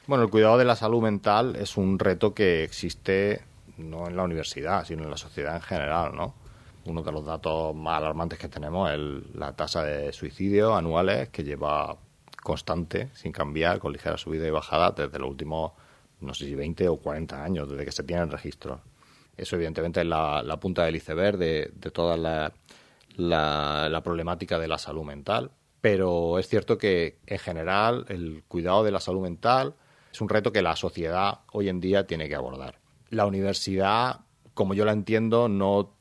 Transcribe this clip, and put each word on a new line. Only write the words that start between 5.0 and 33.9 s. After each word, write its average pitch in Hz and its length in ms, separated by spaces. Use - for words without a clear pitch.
en 78 80
la 69 60
sociedad 73 400
en 82 60
general, 78 520
¿no? 76 200
Uno 82 180
de 76 80
los 76 160
datos 80 480
más 78 240
alarmantes 80 400
que - 100
tenemos 82 400
es 73 60
el, 73 300
la 73 180
tasa 80 300
de 73 300
suicidio 101 640
anuales, 87 540
que - 120
lleva 73 540
constante, 82 760
sin - 180
cambiar, 78 480
con 73 120
ligera 78 240
subida 80 300
y 78 40
bajada 78 420
desde 73 260
los 65 100
últimos, 76 440
no 69 140
sé 71 120
si 69 80
veinte 82 340
o 78 100
cuarenta 73 440
años, 78 260
desde 71 160
que 69 60
se - 140
tiene 85 180
el 80 80
registro. 69 500
Eso, 92 200
evidentemente, 82 460
es 82 40
la, 78 380
la 78 160
punta 90 240
del 82 100
iceberg 87 420
de, 80 380
de - 160
toda 85 260
la, 80 360
la, 76 760
la 80 140
problemática 85 560
de 80 80
la 78 100
salud 76 240
mental. 76 480
Pero 90 580
es 92 100
cierto 107 300
que, 90 480
en 98 140
general, 101 680
el 82 380
cuidado 90 380
de 104 80
la 95 80
salud 92 220
mental 123 520
es - 80
un 107 80
reto 98 240
que 101 100
la 82 140
sociedad 90 640
hoy 101 180
en 90 120
día 95 260
tiene 80 220
que 73 80
abordar. 65 420
La 107 160
universidad, 98 920